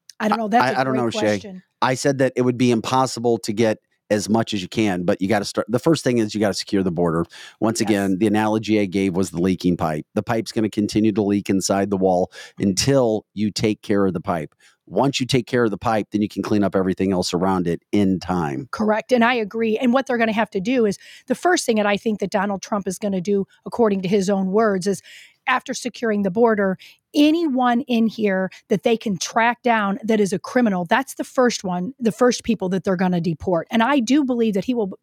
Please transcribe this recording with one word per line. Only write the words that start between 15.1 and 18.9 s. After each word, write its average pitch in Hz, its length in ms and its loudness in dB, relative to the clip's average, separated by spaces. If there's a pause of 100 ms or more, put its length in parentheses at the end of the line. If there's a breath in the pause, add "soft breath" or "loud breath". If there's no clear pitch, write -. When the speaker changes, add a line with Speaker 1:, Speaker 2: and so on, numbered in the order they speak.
Speaker 2:
you 127 80 -2
take - 180 0
care 123 200 0
of 110 40 0
the 98 80 -4
pipe, 110 320 -2
then 104 140 -2
you 101 40 0
can - 140 -8
clean 101 220 0
up 95 120 -2
everything 95 360 0
else 90 200 -2
around 92 360 0
it 85 240 -4
in 95 280 2
time. 90 520 -4
Speaker 1:
Correct. 214 400 -2